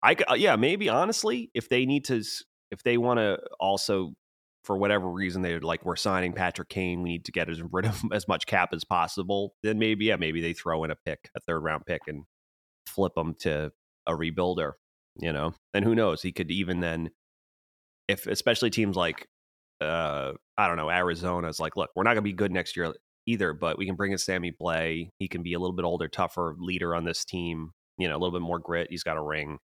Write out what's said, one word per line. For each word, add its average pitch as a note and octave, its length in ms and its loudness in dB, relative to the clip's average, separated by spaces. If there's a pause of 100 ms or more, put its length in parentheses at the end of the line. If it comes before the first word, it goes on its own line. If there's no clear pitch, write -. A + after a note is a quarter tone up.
I C#3+ 140 6
c-, - 80 2
uh, - 120 4
yeah, E3 200 6
maybe, E3 340 4
honestly, G#3+ 640 0
if - 160 -4
they B2+ 160 4
need C3+ 200 2
to B2 140 0
s-, - 240 -8 (280)
if G2 120 -14
they A#2+ 140 4
wanna A#2 420 4 (200)
also, F#2+ 540 0 (500)
for G2+ 140 0
whatever G2 320 4
reason, F#2 320 -2
they're E2+ 180 0
like, E2 240 -2
"We're F2 120 -2
signing F#2 380 0
Patrick F2+ 360 -2
Kane, F2+ 320 -2
we F2 80 -2
need E2+ 160 -6
to - 60 -12
get E2 180 0
as, E2 120 -6
<laughs> E2 100 -8
rid F#2 140 0
of G#2+ 160 0 (120)
as G#2 140 -2
much F2 180 0
cap F2+ 280 2
as D#2+ 120 -6
possible," G2 760 -2
then G#2+ 160 0
maybe, G#2+ 260 2
yeah, G#2+ 100 4
maybe E2 240 0
they E2 140 0
throw D#2+ 300 -2
in D#2+ 80 -2
a D2+ 40 -2 (100)
pick, - 300 -8
a - 60 -6
third-round D#2 460 -2
pick, E2 200 -2
and D2 160 -10 (640)
flip F#2+ 300 0
him E2 220 -2
to D2+ 320 0 (360)
a E2 80 0
rebuilder, E2 600 0 (400)
you E2 160 -2
know? D2+ 220 -2 (180)
And G2+ 100 2
who A2+ 120 6
knows? G2+ 260 4
He F#2 100 -4
could E2 200 -4
even F2+ 280 -2
then, E2 300 -2 (1000)
if, G2 200 -2
especially A2+ 420 2
teams G2+ 260 0
like, F2 300 0 (560)
uh, D2+ 520 -2 (240)
I G#2 100 4
don't E2+ 100 2
know, D#2+ 140 0
Arizona's F2 680 0
like, D#2+ 160 -2
"Look, F#2 200 -2
we're F2+ 80 2
not A#2 80 6
gonna A2 100 4
be G2+ 120 -2
good F#2+ 180 0
next F2+ 260 -2
year E2 160 -2 (320)
either, G2+ 280 2
but D#2+ 260 -2
we F#2+ 80 -2
can F#2 80 -2
bring G2 160 0
in F#2+ 80 -2
Sammy F2 320 -2
Blais. E2 680 -2
He F#2+ 100 -4
can F2 140 -6
be E2+ 120 -4
a E2+ 60 0
little F#2 160 -2
bit F2 100 0
older, E2+ 220 0
tougher E2+ 520 -2
leader F2 360 -2
on E2+ 80 -2
this E2+ 220 -2
team, E2+ 460 -4 (260)
you F2+ 100 0
know, D#2 80 0
a D2+ 40 -2
little F2+ 120 0
bit F2 120 -2
more E2+ 160 -2
grit. E2+ 320 -2
He's E2+ 100 -8
got D#2+ 160 -2
a D#2 60 -4
ring." D2+ 340 -4 (140)